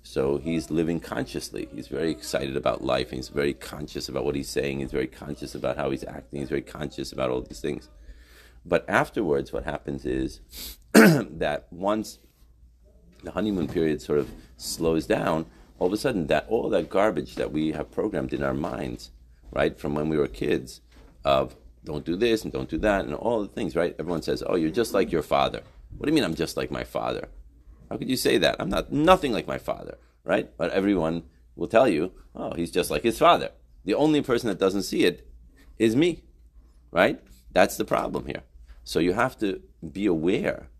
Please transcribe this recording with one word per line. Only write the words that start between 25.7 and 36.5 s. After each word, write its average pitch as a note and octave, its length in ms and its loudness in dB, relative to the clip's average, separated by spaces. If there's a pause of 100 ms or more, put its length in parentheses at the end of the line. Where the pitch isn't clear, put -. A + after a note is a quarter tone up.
What - 120 -4
do D3+ 40 2
you D#3+ 40 2
mean C3 80 4
I'm E2 100 -2
just D#2 240 -4
like C2+ 140 -4
my B1 120 -6
father? A#1+ 460 -4 (600)
How - 80 -6
could B2+ 120 -6
you B2+ 80 0
say C3 200 2
that? D#2+ 220 4
I'm D#3+ 100 -4
not, - 220 -2
nothing D3+ 420 4
like D#2+ 140 0
my C2 100 -4
father, - 400 -8 (260)
right? - 340 0
But E2+ 140 -2
everyone F2 520 2 (320)
will E2+ 120 -4
tell A#2+ 200 6
you, F#2 240 2 (240)
"Oh, - 180 -8
he's E2+ 180 -4
just - 200 0
like D2+ 120 -2
his A2+ 140 2
father." D3 340 6 (340)
The - 80 0
only D3 280 4
person A#2+ 280 0
that F2 100 -2
doesn't F#2+ 240 2
see E3 200 0
it F2+ 240 2 (500)
is A2+ 180 4
me, D#3+ 280 2 (680)